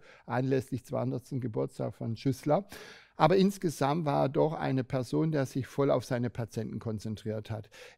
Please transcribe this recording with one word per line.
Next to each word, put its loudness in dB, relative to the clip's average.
anlässlich 0
zweihundertsten -2
Geburtstag -4
von -6
Schüssler. 2
Aber 6
insgesamt 2
war 4
er 4
doch 2
eine 0
Person, 0
der 2
sich -4
voll 2
auf 2
seine 0
Patienten -6
konzentriert -6
hat. -8